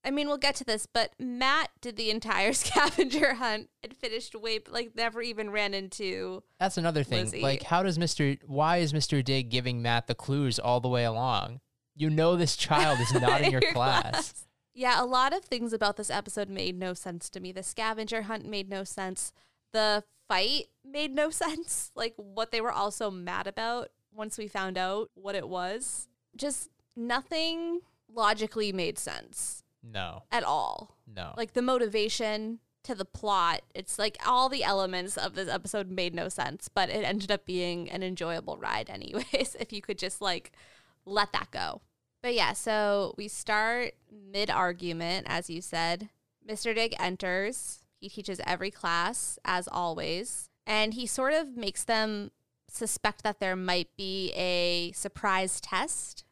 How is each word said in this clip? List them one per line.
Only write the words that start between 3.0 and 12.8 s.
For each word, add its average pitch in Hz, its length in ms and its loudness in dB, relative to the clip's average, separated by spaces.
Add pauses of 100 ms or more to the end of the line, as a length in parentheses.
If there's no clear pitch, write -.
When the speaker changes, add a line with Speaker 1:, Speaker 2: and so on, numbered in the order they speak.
Speaker 1:
hunt 220 360 -2 (140)
and - 100 -14
finished 233 400 -6
way, 220 260 -4 (100)
like, 233 260 -6
never 226 260 -2
even 220 280 -4
ran 202 240 0
into 190 720 -4 (180)
Speaker 2:
That's 190 160 2
another 160 260 2
thing. 110 220 0
Speaker 1:
Lizzie. 110 160 -4
Speaker 2:
Like, 139 220 2
how 175 200 4
does 175 160 2
Mister, 151 460 2
why 151 320 4
is 156 160 2
Mister 147 280 4
Dig 127 280 2
giving 123 320 0
Matt 117 260 2
the - 80 0
clues 139 440 2
all 123 200 4
the 123 80 0
way 123 160 4
along? 117 560 0 (340)
You 156 160 2
know 160 280 6
this 170 180 4
child 147 460 4